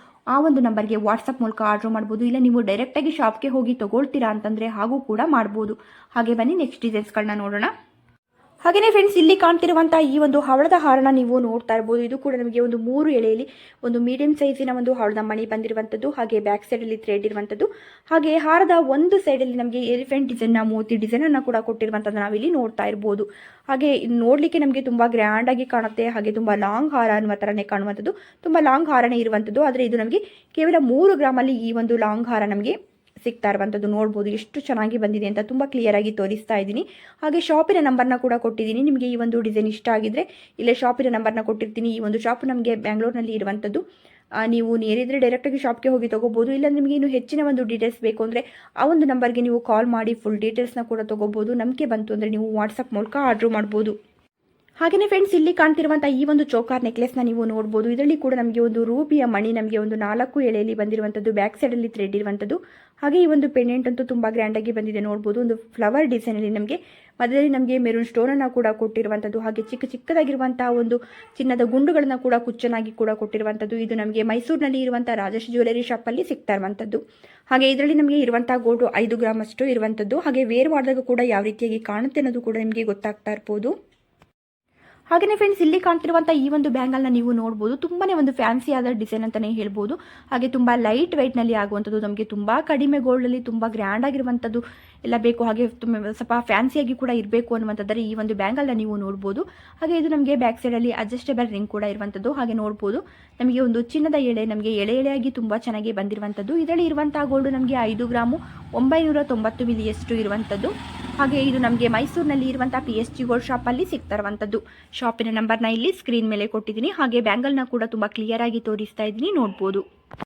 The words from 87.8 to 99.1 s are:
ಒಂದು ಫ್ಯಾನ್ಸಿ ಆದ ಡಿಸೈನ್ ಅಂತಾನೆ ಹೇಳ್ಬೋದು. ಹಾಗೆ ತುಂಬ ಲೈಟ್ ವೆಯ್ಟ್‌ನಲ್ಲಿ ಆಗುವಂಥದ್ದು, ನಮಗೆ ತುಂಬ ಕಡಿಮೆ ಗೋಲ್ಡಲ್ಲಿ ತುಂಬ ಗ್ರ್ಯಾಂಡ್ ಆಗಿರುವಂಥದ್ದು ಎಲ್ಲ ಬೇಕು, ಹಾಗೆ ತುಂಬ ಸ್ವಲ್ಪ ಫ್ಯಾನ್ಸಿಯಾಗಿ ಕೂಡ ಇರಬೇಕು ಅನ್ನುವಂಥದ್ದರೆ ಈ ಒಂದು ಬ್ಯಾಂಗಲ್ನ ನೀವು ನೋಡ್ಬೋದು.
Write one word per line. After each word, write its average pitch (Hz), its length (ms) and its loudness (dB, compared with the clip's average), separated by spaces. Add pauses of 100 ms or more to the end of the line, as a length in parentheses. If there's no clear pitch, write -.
ಒಂದು 277 200 2
ಫ್ಯಾನ್ಸಿ 247 380 0
ಆದ 254 200 0
ಡಿಸೈನ್ 220 320 -4
ಅಂತಾನೆ 220 280 -4
ಹೇಳ್ಬೋದು. 208 440 -4 (360)
ಹಾಗೆ 254 160 -2
ತುಂಬ 247 280 2
ಲೈಟ್ 240 400 0
ವೆಯ್ಟ್‌ನಲ್ಲಿ 240 380 0
ಆಗುವಂಥದ್ದು, 208 460 -2
ನಮಗೆ 208 240 -4
ತುಂಬ 208 280 -4 (100)
ಕಡಿಮೆ 285 380 2
ಗೋಲ್ಡಲ್ಲಿ 247 420 0
ತುಂಬ 226 260 -4
ಗ್ರ್ಯಾಂಡ್ 214 380 -2
ಆಗಿರುವಂಥದ್ದು 240 580 -2 (400)
ಎಲ್ಲ 233 140 -2
ಬೇಕು, 233 260 0
ಹಾಗೆ 226 240 0
ತುಂಬ 220 440 -4
ಸ್ವಲ್ಪ 233 280 -4
ಫ್ಯಾನ್ಸಿಯಾಗಿ 240 560 0
ಕೂಡ 247 140 -4
ಇರಬೇಕು 233 440 0
ಅನ್ನುವಂಥದ್ದರೆ 214 560 -4
ಈ 214 60 -6
ಒಂದು 214 200 -4
ಬ್ಯಾಂಗಲ್ನ 247 380 -2
ನೀವು 214 240 -2
ನೋಡ್ಬೋದು. 196 460 -4 (380)